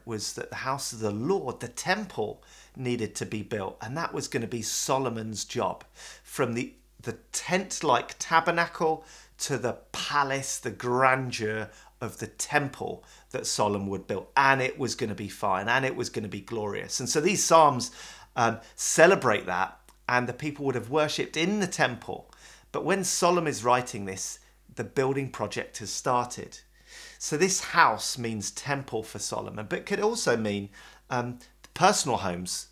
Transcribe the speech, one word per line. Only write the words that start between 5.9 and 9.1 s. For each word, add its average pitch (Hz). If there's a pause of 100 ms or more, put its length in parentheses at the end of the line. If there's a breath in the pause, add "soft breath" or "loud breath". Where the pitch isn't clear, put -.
From 117
the, 120 (280)
the 226 (160)
tent-like 170
tabernacle 165 (360 loud breath)